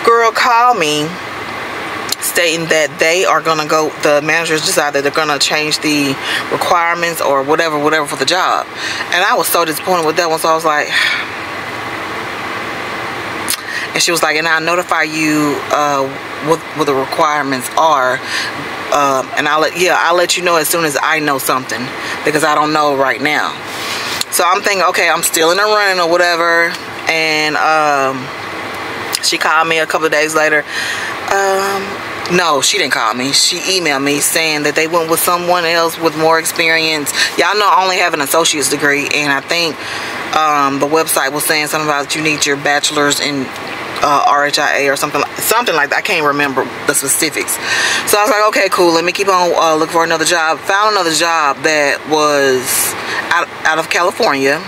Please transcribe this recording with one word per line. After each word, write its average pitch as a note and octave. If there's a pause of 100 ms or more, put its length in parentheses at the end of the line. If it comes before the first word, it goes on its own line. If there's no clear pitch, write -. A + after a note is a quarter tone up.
Girl A#3
called A#3+
me D3+ (1160)
stating E3
that D#3
they F3
are D#3
gonna D#3
go, D#3 (120)
the D3
managers D#3
decided D3
they're C#3
gonna D3+
change D3+
the C#3+ (360)
requirements E3+
or C3+
whatever, D#3
whatever D3+
for D#3
the C3+
job. C3+ (460)
And F3+
I A3+
was F3+
so E3+
disappointed E3
with D#3
that F3
one, D#3+
so E3
I D#3+
was D#3+
like, D3
<sighs> -
and D#3
she F3+
was E3
like, D#3
"And D#3+
I'll D#3+
notify E3+
you, D3+ (100)
uh, C#3 (400)
what, D#3+ (180)
what D3+
the C#3+
requirements C#3
are, C#3 (800)
um, C3+
and D3
I'll D#3
let, D#3
yeah, E3+
I'll E3
let F3
you F3+
know F3
as D3+
soon E3+
as D3
I D#3
know D3
something, B2+ (400)
because D3+
I D3+
don't D3+
know D3
right C3
now." C3 (800)
So -
I'm F#3+
thinking, G3
"Okay, F3
I'm E3
still E3
in F3+
the G3+
running G#3
or E3+
whatever." E3+ (360)
And, D#3
um, C#3 (960)
she -
called D#3+
me D#3+
a D#3
couple D#3
of D#3
days D#3
later. D#3 (680)
Um, G3 (280)
no, E3
she -
didn't D#3
call A#2
me. B2+
She -
emailed D#3
me C#3+
saying D#3
that D3
they D#3+
went E3
with E3
someone F3
else E3+
with D#3+
more D#3+
experience. D#3+ (260)
Y'all F#3
know G#3
I F3+
only F#3
have F3
an D3+
associate's D#3
degree, C#3+
and D3
I C3+
think, E3 (600)
um, C#3+
the C#3+
website D#3
was D3
saying D3+
something D#3
about C#3+
you D#3+
need D3+
your C#3+
bachelor's D3
in, C#3 (560)
uh, C#3+
R C#3+
H C#3+
I C#3+
A C#3
or C#3
something, D3 (160)
something A3
like C#3+
that. -
I D#3+
can't E3+
remember C#3 (220)
the -
specifics. C3+ (540)
So G#3
I G#3
was G#3+
like, G#3+
"Okay, G#3+
cool. F3
Let E3
me F3
keep F#3+
on, F3+
uh, D#3+
looking D#3+
for E3
another E3
job." D#3+
Found G#3
another E3+
job D3+
that D3+ (100)
was C#3 (380)
out, E3+ (180)
out D#3+
of D#3+
California. D#3+